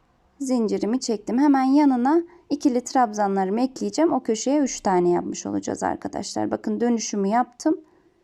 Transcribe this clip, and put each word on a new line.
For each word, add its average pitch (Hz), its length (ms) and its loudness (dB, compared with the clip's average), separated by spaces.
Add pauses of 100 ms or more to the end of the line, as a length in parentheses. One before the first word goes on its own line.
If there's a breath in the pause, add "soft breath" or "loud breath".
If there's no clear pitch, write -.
(400)
zincirimi 226 600 -2
çektim. 226 400 -4
Hemen 277 240 4
yanına 277 600 4 (260 loud breath)
ikili 254 340 0
trabzanlarımı 208 760 0
ekleyeceğim. 262 520 0
O 262 100 0
köşeye 247 360 0
üç 269 200 -2
tane 180 300 2
yapmış 185 360 -2
olacağız - 380 -4
arkadaşlar. - 680 -6
Bakın 214 300 -4
dönüşümü 226 460 -2
yaptım. 240 540 -2 (420 soft breath)